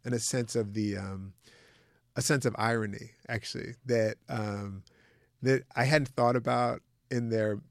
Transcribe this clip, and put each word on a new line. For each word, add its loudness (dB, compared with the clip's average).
and 0
a 0
sense -2
of 0
the, 0
um, -8
a 0
sense 2
of 2
irony, 0
actually, -6
that, 2
um, -6
that 4
I 4
hadn't 4
thought 2
about 0
in -2
their 0